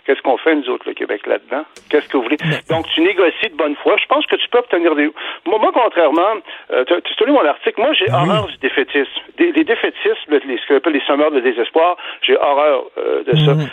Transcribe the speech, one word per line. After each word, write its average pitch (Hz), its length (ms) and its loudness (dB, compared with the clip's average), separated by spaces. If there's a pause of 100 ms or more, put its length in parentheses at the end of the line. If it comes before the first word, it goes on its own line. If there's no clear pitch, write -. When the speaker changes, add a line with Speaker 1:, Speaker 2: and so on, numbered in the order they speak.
Speaker 1:
qu'est-ce 139 180 0
qu'on 131 160 2
fait, 160 160 2
nous 139 140 -2
autres, 123 200 -6
le 117 60 -8
Québec, - 320 -6
là-dedans ? 120 380 -4 (260)
Qu'est-ce 147 180 0
que - 80 -2
vous 127 80 0
voulez ? » 147 120 0 (340)
Donc, 160 240 -2
tu 156 60 0
négocies 175 500 2
de 156 60 -16
bonne 147 200 -2
foi. 185 240 2
Je - 60 -4
pense 294 200 0
que 196 100 0
tu 156 120 -4
peux 240 100 0
obtenir 170 360 0
des, 147 160 0 (360)
moi, 202 120 0
moi, 285 140 2
contrairement, 175 600 2 (380)
euh, 127 120 2
tu, 175 180 0
tu, - 140 -8
tu - 60 -2
as 220 40 4
lu 277 60 2
mon 247 120 4
article. 160 360 -2
Moi, 277 120 2
j'ai 208 160 0
Speaker 2:
Oui. 226 60 0
Speaker 1:
horreur 196 320 2
du - 120 -16
défaitisme. - 600 -2 (160)
Des, 170 160 2
les 156 120 2
défaitismes, 202 840 0
les, 127 120 -4
ce - 80 -10
qu'on 139 100 4
appelle 156 180 0
les 135 120 -2
semeurs 147 240 2
de 143 100 0
désespoir, 127 560 0 (260)
j'ai - 140 4
horreur, 143 480 2 (120)
euh, - 280 -2
de - 120 2
ça. 151 180 4
Speaker 2:
Mhm. 151 180 -2